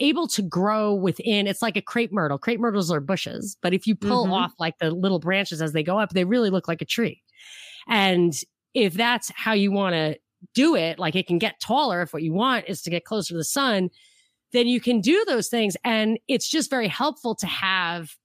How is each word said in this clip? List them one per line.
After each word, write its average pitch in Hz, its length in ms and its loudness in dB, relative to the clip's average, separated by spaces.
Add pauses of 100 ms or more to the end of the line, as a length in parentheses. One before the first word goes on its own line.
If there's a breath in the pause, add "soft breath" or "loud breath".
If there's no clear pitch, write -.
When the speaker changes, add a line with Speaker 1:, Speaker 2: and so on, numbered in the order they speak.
Speaker 1:
able 302 260 2
to - 140 -2
grow 208 520 0
within. 202 540 0
It's 196 140 -4
like 226 160 -2
a 196 40 -2
crepe 233 300 -2
myrtle. 156 260 0
Crepe 226 220 -2
myrtles 202 320 0
are 156 80 0
bushes, 175 600 -6
but 175 120 2
if 190 140 0
you 220 80 2
pull 233 300 2
Speaker 2:
Mm-hmm. 190 80 0
Speaker 1:
off, 180 260 0
like, 165 200 -4
the 160 120 0
little 185 280 0
branches 180 420 -2
as 160 100 0
they 156 100 2
go 175 160 0
up, 214 140 -2
they 180 140 2
really 226 240 2
look 185 180 0
like 165 140 -4
a - 40 -6
tree. - 380 -2 (640 loud breath)
And 185 460 4 (400)
if 202 200 2
that's 233 400 0
how - 200 -2
you 202 180 4
wanna 175 440 0 (380)
do 302 220 4
it, 165 240 0
like, 175 160 -2
it 185 120 0
can 175 100 2
get 180 240 -2
taller 233 400 2
if 165 120 -6
what 156 100 -6
you 160 100 -2
want 233 340 0
is 170 140 -8
to - 80 -10
get 170 160 -4
closer 208 280 -6
to 170 40 -6
the 160 80 -4
sun, 214 440 0 (640 soft breath)
then 240 140 2
you 247 140 2
can 240 180 2
do 320 280 4
those 247 200 0
things. 220 380 0
And 220 420 0
it's - 220 0
just 302 200 -2
very 233 200 -2
helpful 240 460 -4
to - 120 -6
have 175 760 -2